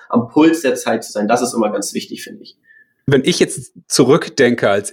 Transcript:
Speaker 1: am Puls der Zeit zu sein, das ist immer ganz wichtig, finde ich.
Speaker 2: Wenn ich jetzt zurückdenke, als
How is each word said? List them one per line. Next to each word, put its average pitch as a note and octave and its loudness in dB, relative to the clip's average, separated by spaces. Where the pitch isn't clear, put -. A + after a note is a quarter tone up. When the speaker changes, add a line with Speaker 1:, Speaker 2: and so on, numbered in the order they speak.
Speaker 1:
am A#2 -2
Puls D#3+ 2
der B2+ 0
Zeit A2+ -4
zu - -16
sein, G#2 -2
das A#2 2
ist A#2+ -4
immer A2 0
ganz G2+ -6
wichtig, - -10
finde - -18
ich. - -20
Speaker 2:
Wenn C#3 2
ich - 0
jetzt - -2
zurückdenke, B2 2
als G2+ -2